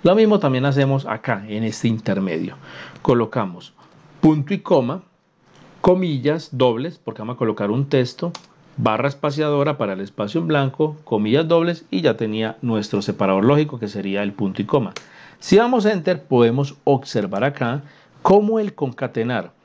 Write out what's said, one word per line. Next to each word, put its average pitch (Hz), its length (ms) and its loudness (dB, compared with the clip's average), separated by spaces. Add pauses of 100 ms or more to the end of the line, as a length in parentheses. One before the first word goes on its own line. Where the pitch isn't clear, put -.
Lo 180 120 6
mismo 214 240 6
también 131 260 2
hacemos 135 400 2
acá 107 420 -4
en 107 160 -4
este 113 260 -2
intermedio. 95 680 -2 (460)
Colocamos 110 720 0 (480)
punto 156 320 4
y 190 60 -4
coma. 151 420 0 (800)
Comillas 160 680 2
dobles, 127 520 0
porque 113 160 -10
vamos 113 140 -8
a - 40 -14
colocar 107 320 -2
un 135 160 0
texto, 135 460 -2 (460)
barra 113 300 0
espaciadora 147 680 -2
para 101 160 -4
el 95 80 -8
espacio 104 400 -6
en 165 60 -4
blanco, 151 580 0
comillas 113 420 0
dobles, 170 440 0
y 190 100 -2
ya 127 160 2
tenía 110 460 -4
nuestro 107 400 -2
separador 98 420 0
lógico, 147 360 2
que 107 80 -6
sería 98 340 -4
el 101 100 -4
punto 101 300 -4
y - 20 -2
coma. 107 300 -2 (460)
Si - 160 2
damos 233 280 4
enter, 180 380 0
podemos 127 640 2
observar 104 580 0
acá 139 400 -2 (400)
cómo 208 380 4
el 208 140 -4
concatenar 117 760 -4 (140)